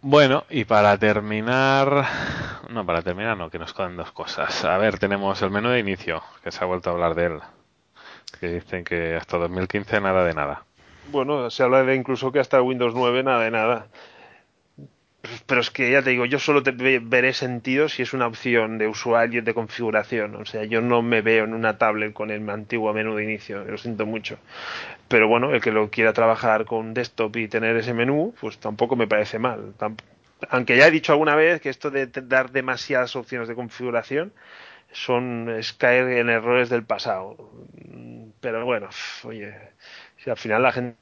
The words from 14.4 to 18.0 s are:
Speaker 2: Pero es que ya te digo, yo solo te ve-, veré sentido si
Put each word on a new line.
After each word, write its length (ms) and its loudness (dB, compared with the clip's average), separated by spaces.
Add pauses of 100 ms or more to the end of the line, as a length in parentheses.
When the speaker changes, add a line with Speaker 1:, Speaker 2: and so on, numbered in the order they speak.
Speaker 2:
Pero 140 2
es 100 -4
que 220 -2
ya 100 4
te 80 0
digo, 140 2
yo 160 -2
solo 240 2
te 80 2
ve-, 280 2
veré 320 2
sentido 560 -2
si 140 -6